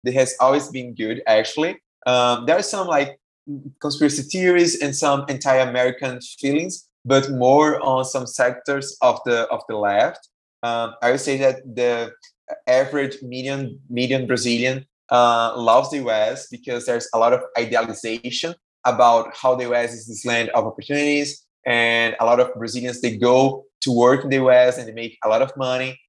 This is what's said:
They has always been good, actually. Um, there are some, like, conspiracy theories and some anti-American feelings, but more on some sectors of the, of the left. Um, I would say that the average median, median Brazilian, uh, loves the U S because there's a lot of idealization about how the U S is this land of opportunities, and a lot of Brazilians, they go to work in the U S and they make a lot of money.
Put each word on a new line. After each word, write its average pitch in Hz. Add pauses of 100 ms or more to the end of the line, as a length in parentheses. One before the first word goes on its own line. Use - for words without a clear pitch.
They 127
has 127
always 139
been 123
good, 107
actually. 147 (300)
Um, 123
there 160
are 202
some, 196
like, 143 (600)
conspiracy 147
theories 175
and 139
some 143
anti-American 127
feelings, 147 (160)
but 135
more 143
on 131
some 127
sectors 135
of 123
the, 117
of 120
the 110
left. 104 (360)
Um, 117
I 120
would 139
say 135
that 131 (180)
the 120 (560)
average 135
median, 131 (100)
median 123
Brazilian, 123 (240)
uh, 117
loves 123
the 147
U 123
S 110
because 120
there's 120
a 117
lot 117
of 123 (160)
idealization 117 (300)
about 117
how 127
the 123
U 120
S 120
is 110
this 113
land 117
of 113
opportunities, 147 (200)
and 117
a 113
lot 120
of 123
Brazilians, 120
they 113
go 131 (160)
to 135
work 123
in 143
the 135
U 131
S 127
and 120
they 110
make 117
a 110
lot 113
of 131
money. 131